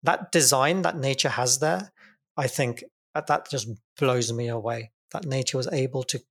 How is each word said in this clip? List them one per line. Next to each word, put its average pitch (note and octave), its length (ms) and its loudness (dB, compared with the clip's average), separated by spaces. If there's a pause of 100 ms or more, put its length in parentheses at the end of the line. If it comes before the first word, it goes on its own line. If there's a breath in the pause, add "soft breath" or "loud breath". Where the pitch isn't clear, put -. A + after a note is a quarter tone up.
That - 280 0
design D3+ 520 4
that E3 140 0
nature C3+ 320 0
has B2+ 300 0
there, F3 340 -2 (440 soft breath)
I C#3 100 0
think B2 360 -2 (300)
that, D3+ 140 -4
that - 220 0
just A2+ 200 -6 (280)
blows B2 340 2
me A#2 180 -4
away, A2+ 420 -4 (200)
that - 140 -6
nature C3+ 320 -2
was B2+ 140 -2
able C3 320 -2
to - 280 -4